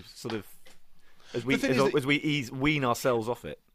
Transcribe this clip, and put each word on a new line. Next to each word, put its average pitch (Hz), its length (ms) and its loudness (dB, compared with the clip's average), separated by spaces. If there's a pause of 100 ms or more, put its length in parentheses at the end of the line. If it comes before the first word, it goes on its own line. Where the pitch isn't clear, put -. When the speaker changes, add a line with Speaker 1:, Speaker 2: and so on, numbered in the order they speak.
(140)
Speaker 1:
sort 117 200 -8
of, 104 120 -6 (880)
as 117 120 -4
we, 135 100 4
Speaker 2:
The 123 60 0
thing 135 100 2
Speaker 1:
as, 127 60 4
Speaker 2:
is 135 80 6
that 135 140 4
Speaker 1:
as 127 60 -4
we 143 120 4
ease, 147 340 0
wean 139 320 2
ourselves 120 460 2
off - 160 -6
it. 76 160 -12 (140)